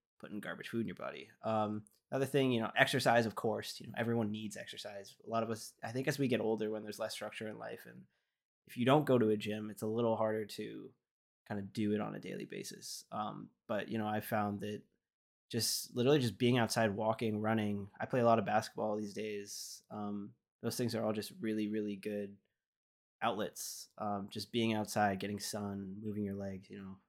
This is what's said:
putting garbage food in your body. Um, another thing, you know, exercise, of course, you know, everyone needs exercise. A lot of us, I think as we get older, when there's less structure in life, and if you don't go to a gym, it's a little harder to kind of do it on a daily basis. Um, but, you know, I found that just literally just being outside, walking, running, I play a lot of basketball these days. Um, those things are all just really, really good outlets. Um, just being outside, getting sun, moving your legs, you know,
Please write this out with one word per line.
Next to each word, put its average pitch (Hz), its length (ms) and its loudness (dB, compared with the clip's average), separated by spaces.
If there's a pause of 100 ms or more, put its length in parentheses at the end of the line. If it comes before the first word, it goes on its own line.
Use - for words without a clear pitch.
(200)
putting - 200 -8
garbage - 300 -8
food 117 120 -2
in 110 60 -2
your 90 80 -8
body. 69 320 -8 (160)
Um, 107 400 0 (260)
another 135 160 0
thing, 131 260 4
you 117 100 4
know, 110 140 0
exercise, 120 500 6
of 107 100 -2
course, 107 440 -2
you - 80 -14
know, 113 100 -12
everyone 117 340 2
needs 107 260 -6
exercise. 101 580 -10 (100)
A - 40 -10
lot 113 140 2
of 110 60 0
us, 110 240 -6 (100)
I 113 80 -4
think 131 160 -2
as 147 100 0
we 139 100 4
get 113 140 2
older, 107 300 0
when 107 120 -4
there's 104 160 -8
less 110 140 -4
structure 107 340 -8
in 110 120 -10
life, 113 260 -10
and 120 160 -18 (680)
if - 100 -16
you 120 80 2
don't 143 200 6
go 127 140 6
to 110 100 6
a 107 80 4
gym, 107 320 -6
it's 104 140 -10
a 110 40 -2
little 113 280 2
harder 110 300 0
to 107 440 -10 (580)
kind 104 120 -4
of 98 140 -8
do 104 180 2
it 107 100 2
on 107 140 -4
a 104 40 -8
daily - 260 -8
basis. - 680 -10
Um, 104 380 -6 (180)
but, 107 220 -2
you 110 80 -2
know, 107 100 -2
I 107 140 0
found 104 400 0
that 104 200 -6 (720)
just - 420 -2
literally 131 260 6
just 113 180 2
being 123 200 6
outside, 113 380 4
walking, 110 460 2
running, 104 480 2 (100)
I 110 60 -4
play 123 160 2
a 117 40 6
lot 113 140 8
of 101 60 2
basketball 107 500 2
these 104 180 -4
days. 104 680 -8 (100)
Um, 104 380 -6 (340)
those 117 140 -2
things 117 180 0
are 113 80 0
all 110 80 2
just 104 300 -4
really, 107 260 0
really 104 300 -2
good 101 400 -4 (840)
outlets. - 760 -2
Um, 101 340 -2
just - 220 -8
being 113 200 2
outside, 104 460 2
getting 101 200 -4
sun, 98 600 -6
moving 104 220 -4
your 98 120 -2
legs, 98 340 -8
you 101 80 -12
know, 95 180 -12 (140)